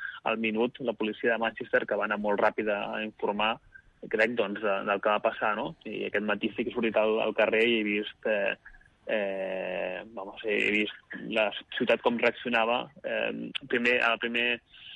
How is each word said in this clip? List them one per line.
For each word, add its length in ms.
al 160
minut 400
la 160
policia 380
de 80
Manchester, 420
que 140
va 80
anar 100
molt 240
ràpida 380
a 100
informar, 460
crec, 240
doncs, 240
de, 200
del 140
que 100
va 80
passar, 320
no? 220
I 220
aquest 180
matí 240
sí 140
que 80
he 20
sortit 240
al, 240
al 160
carrer 240
i 160
he 80
vist, 400
eh, 300
eh, 960
vamos, 320
he 240
vist 460
la 220
ciutat 240
com 160
reaccionava. 720
Eh, 460
primer, 320
al 160
primer, 300